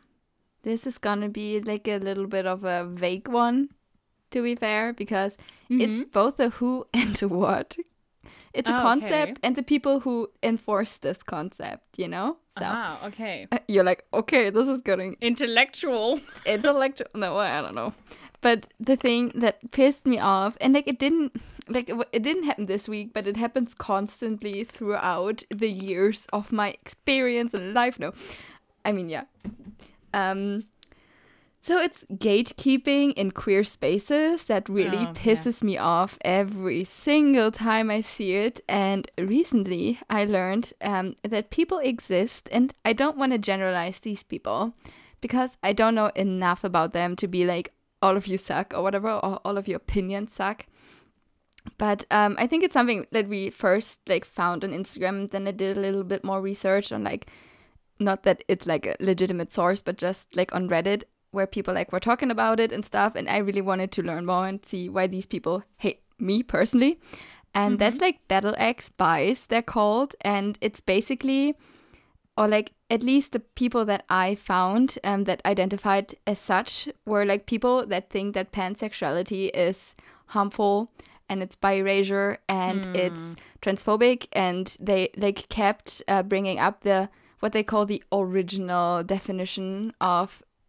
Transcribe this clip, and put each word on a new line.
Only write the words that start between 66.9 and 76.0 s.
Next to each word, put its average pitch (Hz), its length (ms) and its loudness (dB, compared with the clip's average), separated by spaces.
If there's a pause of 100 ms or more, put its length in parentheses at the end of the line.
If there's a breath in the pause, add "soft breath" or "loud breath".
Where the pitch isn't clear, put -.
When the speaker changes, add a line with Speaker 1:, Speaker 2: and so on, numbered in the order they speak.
Speaker 1:
And 202 180 2
Speaker 2:
Mm-hmm. 202 60 0
Speaker 1:
that's, 226 220 2
like, - 280 0
battle 196 300 2
axe - 320 -2
bias, 165 560 2
they're 233 160 2
called, 226 580 2
and 202 400 -2
it's - 200 -4
basically, 269 760 0 (800 soft breath)
or, 214 100 4
like, 214 260 2 (180)
at 233 120 2
least 269 300 4
the 240 80 -2
people 240 460 -2
that 202 240 0
I 185 240 2
found, 196 680 2
um, 196 220 0
that 190 220 -2
identified 196 680 0 (120)